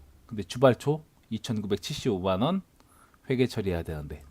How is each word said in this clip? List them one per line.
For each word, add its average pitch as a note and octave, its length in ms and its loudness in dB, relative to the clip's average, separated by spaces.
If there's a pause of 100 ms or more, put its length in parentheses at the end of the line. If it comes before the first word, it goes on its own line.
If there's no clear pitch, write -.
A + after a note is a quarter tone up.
(260)
근데 G#2 160 -8
주발초 C3+ 640 2 (240)
이천구백칠십오만 G2+ 1120 -2
원 F3+ 220 0 (680)
회계 B2+ 160 2
처리해야 F#2 380 -2
되는데 D2+ 480 -8